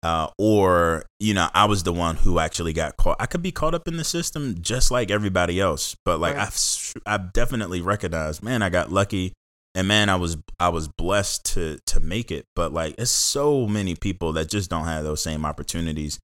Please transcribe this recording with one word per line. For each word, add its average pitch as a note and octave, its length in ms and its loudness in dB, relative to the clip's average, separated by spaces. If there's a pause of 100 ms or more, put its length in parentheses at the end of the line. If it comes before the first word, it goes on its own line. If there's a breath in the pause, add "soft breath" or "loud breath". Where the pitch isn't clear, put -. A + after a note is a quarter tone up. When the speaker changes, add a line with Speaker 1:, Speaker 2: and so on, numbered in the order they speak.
Speaker 1:
uh, D#2+ 260 -2 (100)
or, F2+ 640 4 (140)
you G#2 160 0
know, F2+ 180 2
I G2+ 140 6
was G2+ 160 2
the F2 100 -2
one E2+ 240 -2
who E2+ 220 6
actually E2 340 -2
got D#2 240 -4
caught. - 240 4
I - 60 -4
could F3 160 -4
be F3+ 100 -4
caught D#3+ 220 -2
up E3 120 -6
in E3 120 -6
the D#3+ 60 -4
system D3 580 -4
just A2 280 4
like B2 200 0
everybody F#2 500 2
else, F2 340 -2 (120)
but, E2+ 120 2
like, E2 180 0
Speaker 2:
Right. F2+ 80 -2
Speaker 1:
I've - 100 -8
s-, - 400 -4 (100)
I've G2 300 -4
definitely G#2+ 480 0
recognized, E2 600 -2
man, A#2 200 -2
I F#2+ 80 2
got F2 200 0
lucky, F#2+ 440 0 (400)
and F#2 120 0
man, G#2 220 4
I F#2+ 80 2
was, E2+ 220 -2 (200)
I F2 120 2
was E2 180 -4
blessed F#2+ 640 -2
to, D#2+ 340 -2
to - 140 6
make G2 300 0
it. D2 160 -6 (100)
But, E2 160 0
like, D#2+ 240 -4
it's - 140 -2
so C#3 560 2
many G2+ 280 0
people E2+ 380 -4
that D#2+ 160 -2
just G2+ 220 -2
don't D#2+ 160 -4
have D#2 180 -4
those D2+ 180 -4
same D#2 220 -4
opportunities. D2+ 800 -6